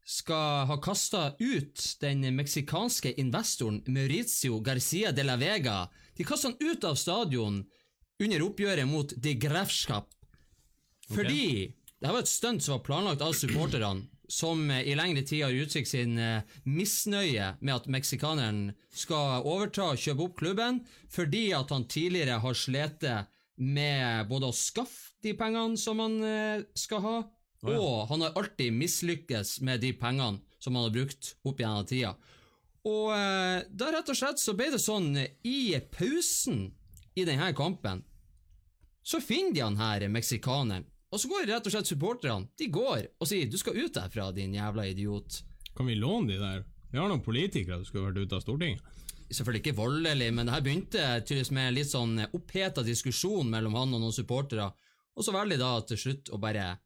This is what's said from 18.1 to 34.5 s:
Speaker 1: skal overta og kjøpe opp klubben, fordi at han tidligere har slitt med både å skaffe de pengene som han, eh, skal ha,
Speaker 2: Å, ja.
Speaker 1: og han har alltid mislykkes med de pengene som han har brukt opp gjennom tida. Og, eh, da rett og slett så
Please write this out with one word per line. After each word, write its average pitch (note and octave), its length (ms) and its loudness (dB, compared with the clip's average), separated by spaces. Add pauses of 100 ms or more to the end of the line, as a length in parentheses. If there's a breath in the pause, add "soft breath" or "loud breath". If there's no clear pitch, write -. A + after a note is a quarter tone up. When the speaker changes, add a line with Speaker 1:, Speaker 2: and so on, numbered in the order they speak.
Speaker 1:
skal C#3 540 0
overta F#3+ 480 0
og A#2+ 80 0
kjøpe D3 240 0
opp F3+ 140 -6
klubben, A3+ 400 2 (320 loud breath)
fordi F#3 420 2
at C#3+ 180 0
han C3 140 0
tidligere D#3 560 0
har B2 140 0
slitt D3 500 -2 (540 soft breath)
med C3 680 2
både C3 200 0
å A#2 80 -2
skaffe - 560 -4 (100)
de G#3+ 120 0
pengene A3+ 440 0
som A3 220 0
han, A3 240 2
eh, G#3+ 380 0 (120)
skal - 260 -2
ha, A3 160 0 (460)
Speaker 2:
Å, - 80 0
ja. A3+ 80 4
Speaker 1:
og A#2 300 2
han D#3 140 0
har D#3+ 100 0
alltid D#3 400 0
mislykkes E3 880 0
med B2+ 200 0
de B2+ 120 2
pengene A#2+ 480 -2 (180 soft breath)
som B2+ 160 -4
han A#2+ 100 2
har A2+ 60 2
brukt C3 440 -4 (100)
opp C3+ 140 -4
gjennom G#2+ 280 0
tida. B2 300 -2 (680 loud breath)
Og, G#3+ 280 0
eh, F#3+ 580 2
da A#3 220 -2
rett E4 160 0
og C4+ 80 0
slett C#4 240 0
så G3+ 160 0